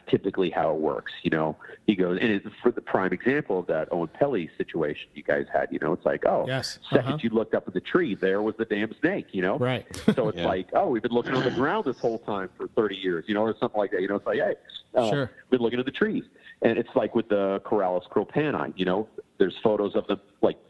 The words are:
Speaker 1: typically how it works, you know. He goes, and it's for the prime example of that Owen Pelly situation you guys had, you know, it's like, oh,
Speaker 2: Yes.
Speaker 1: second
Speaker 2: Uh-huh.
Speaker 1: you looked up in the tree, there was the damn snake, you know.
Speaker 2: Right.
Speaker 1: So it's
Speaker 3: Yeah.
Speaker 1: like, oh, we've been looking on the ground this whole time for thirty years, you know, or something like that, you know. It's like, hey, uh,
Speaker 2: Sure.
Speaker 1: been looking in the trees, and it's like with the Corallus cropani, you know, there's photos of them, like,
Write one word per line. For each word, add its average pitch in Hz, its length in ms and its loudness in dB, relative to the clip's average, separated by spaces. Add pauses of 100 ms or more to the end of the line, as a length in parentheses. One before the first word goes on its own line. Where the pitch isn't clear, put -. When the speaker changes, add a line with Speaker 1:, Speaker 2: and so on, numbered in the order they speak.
Speaker 1:
typically 95 420 2
how 80 220 0
it 78 60 0
works, 73 320 -2 (140)
you 85 60 2
know. 78 260 0 (280)
He 107 120 4
goes, 90 240 2
and 120 100 2
it's 98 160 -2 (160)
for 120 80 6
the - 100 -8
prime 95 320 0
example 117 460 0
of 87 80 -4
that 78 240 -2
Owen 85 160 -2
Pelly 110 500 -2
situation 76 580 -4
you 73 100 -16
guys 71 280 0
had, 69 200 2
you - 80 -4
know, 76 140 0
it's - 100 -8
like, 73 220 0
oh, 170 200 2
Speaker 2:
Yes. 127 320 -6 (120)
Speaker 1:
second 131 180 2
Speaker 2:
Uh-huh. 143 140 -2
Speaker 1:
you 117 80 0
looked 110 260 0
up 98 100 -2
in - 80 -10
the - 60 -2
tree, 165 340 0
there 95 260 0
was 107 160 -2
the 113 100 -4
damn 107 340 -2
snake, 185 320 -2
you 95 100 -2
know. 101 160 0
Speaker 2:
Right. 123 260 -2 (300)
Speaker 1:
So 113 140 0
it's 104 100 -4
Speaker 3:
Yeah. 85 80 -2
Speaker 1:
like, 95 280 -2
oh, 180 120 4
we've 120 160 -2
been 120 80 -4
looking 120 240 0
on 131 80 2
the 131 80 0
ground 151 360 0
this 127 120 -4
whole 113 220 -2
time 98 360 -6
for 95 120 -8
thirty 107 260 0
years, 92 320 -2
you 107 80 -2
know, 104 80 2
or 110 160 0
something 117 220 -2
like 101 100 0
that, 95 100 0
you 95 60 0
know. 98 80 0
It's 101 120 -4
like, 110 120 0
hey, 170 160 0 (400)
uh, 120 160 2
Speaker 2:
Sure. 131 200 0 (200)
Speaker 1:
been 127 100 4
looking 117 200 0
in 127 40 -4
the 135 60 -2
trees, 208 320 0 (400)
and 113 160 4
it's - 160 -4
like 110 220 2
with 110 140 2
the 98 340 2
Corallus 92 440 0
cropani, 104 680 0
you 92 80 -2
know, 92 240 0 (300)
there's 90 200 2
photos 104 380 2
of 104 100 0
them, 101 140 -2 (200)
like, 90 180 4 (120)